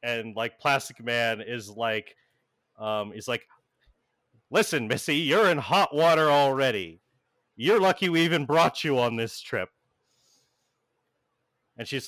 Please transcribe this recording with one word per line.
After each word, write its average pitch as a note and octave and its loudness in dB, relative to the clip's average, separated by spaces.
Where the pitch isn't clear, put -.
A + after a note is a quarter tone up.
and, A2+ -6
like, A2+ -4
Plastic C#3 -2
Man A#2 0
is G#2+ -10
like, A2 -4
um, G#2+ -4
he's G#2 -14
like, A#2+ -4
Listen, D3+ 0
Missy, A#2+ -2
you're E3+ 2
in D#3+ 2
hot D#3 0
water D#3 4
already. C3 2
You're F#3+ 2
lucky F#3 2
we E3 2
even E3 2
brought D#3+ 2
you C#3+ 0
on A#2+ 0
this A2+ -6
trip. F#2+ -6
And A#2 -10
she's C3+ -8